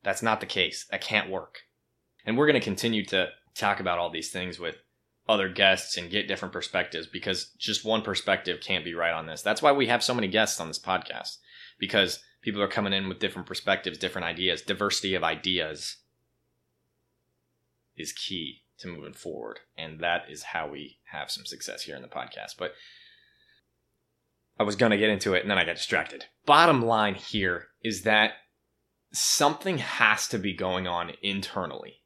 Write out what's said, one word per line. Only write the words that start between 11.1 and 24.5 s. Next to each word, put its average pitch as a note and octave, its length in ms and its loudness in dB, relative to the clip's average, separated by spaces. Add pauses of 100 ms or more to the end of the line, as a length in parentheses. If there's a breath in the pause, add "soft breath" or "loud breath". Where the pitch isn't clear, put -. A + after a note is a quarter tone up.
because G2 420 2 (220 soft breath)
people G2+ 200 -2
are G2 60 2
coming G2+ 260 0
in G2 120 -2
with F#2 120 -6
different F#2 280 -4
perspectives, F#2 520 -2
different F2+ 280 -4
ideas. E2+ 360 -2
Diversity G2 520 -2
of E2+ 80 0
ideas D#2+ 760 -2 (2000)
is - 180 -10
key D#2+ 480 -8 (160)
to F#2 100 -12
moving D2+ 240 -12
forward, C2+ 480 -12 (160)
and D#2+ 240 -12
that E2+ 300 0
is D2 120 -14
how D#2+ 240 -6
we D2 340 -12 (100)
have C#2+ 200 -8
some - 140 -8
success - 380 -10
here C#2 140 -10
in C2 60 -14
the B1+ 60 -18
podcast. - 480 -10
But - 160 -6 (1900 loud breath)